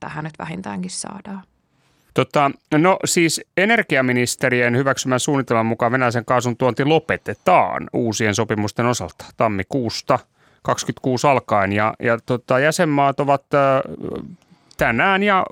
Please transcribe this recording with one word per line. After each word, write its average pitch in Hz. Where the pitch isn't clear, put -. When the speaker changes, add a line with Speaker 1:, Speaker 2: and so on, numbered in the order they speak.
Speaker 1:
tähän 151
nyt 156
vähintäänkin 185
saadaan. -
Speaker 2:
Tota, 139
no 180
siis 165
energiaministerien 127
hyväksymän 131
suunnitelman 123
mukaan 113
venäläisen 123
kaasun 123
tuonti 127
lopetetaan 139
uusien 110
sopimusten 110
osalta 113
tammikuusta 117
kaksikymmentäkuusi 127
alkaen. 107
Ja, 107
ja 117
tota, 127
jäsenmaat 143
ovat, 139
ö, 143
tänään 156
ja 196